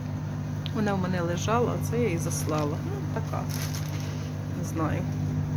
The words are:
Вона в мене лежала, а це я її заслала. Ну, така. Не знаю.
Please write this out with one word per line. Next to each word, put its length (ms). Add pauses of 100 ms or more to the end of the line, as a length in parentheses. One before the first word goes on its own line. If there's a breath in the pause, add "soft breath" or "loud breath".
(760)
Вона 180
в 80
мене 200
лежала, 540
а 100
це 140
я 60
її 120
заслала. 680
Ну, 360
така. 220 (1120)
Не 60
знаю. 380 (560)